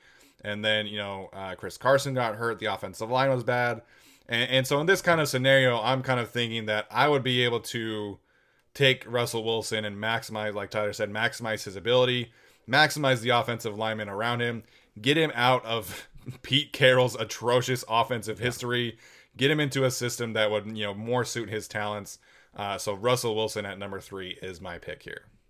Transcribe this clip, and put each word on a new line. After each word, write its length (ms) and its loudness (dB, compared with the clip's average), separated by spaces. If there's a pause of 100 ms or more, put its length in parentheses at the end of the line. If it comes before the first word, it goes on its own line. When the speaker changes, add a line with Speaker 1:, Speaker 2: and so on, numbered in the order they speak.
(420)
Speaker 1:
And 220 -4
then, 220 2
you 120 -8
know, 340 -6
uh, 240 -10
Chris 200 -10
Carson 380 2
got 220 0
hurt. 240 -2
The 60 -4
offensive 440 -6
line 200 2
was 120 0
bad. 400 0 (460)
And, 220 0
and 160 2
so 140 2
in 60 -2
this 160 4
kind 180 4
of 80 2
scenario, 520 4
I'm 220 2
kind 180 0
of 100 -6
thinking 360 -4
that 240 -2
I 180 4
would 160 4
be 200 2
able 160 2
to 580 -6 (540)
take 380 4
Russell 320 0
Wilson 420 -2
and 120 -6
maximize, 580 -4
like 160 -6
Tyler 220 -2
said, 180 -4
maximize 540 -2
his 100 -10
ability, 560 2 (380)
maximize 520 4
the 100 0
offensive 460 0
linemen 320 -4
around 320 -2
him, 220 -4 (380)
get 180 2
him 160 2
out 320 4
of 420 -4 (160)
<laughs> 180 -14
Pete 300 0
Carroll's 440 6
atrocious 720 0
offensive 500 0
Speaker 2:
Yeah. 80 -2
Speaker 1:
history, 500 -4 (400)
get 140 2
him 80 2
into 260 0
a 60 2
system 440 -4
that 180 2
would, 260 -4
you 60 -4
know, 100 -4
more 300 -2
suit 260 -6
his 160 -6
talents. 540 -6 (360)
Uh, 220 -4
so 160 -4
Russell 420 2
Wilson 300 -2
at 120 -8
number 220 -8
three 420 -10
is 180 -10
my 180 -10
pick 240 -12
here. 220 -14 (240)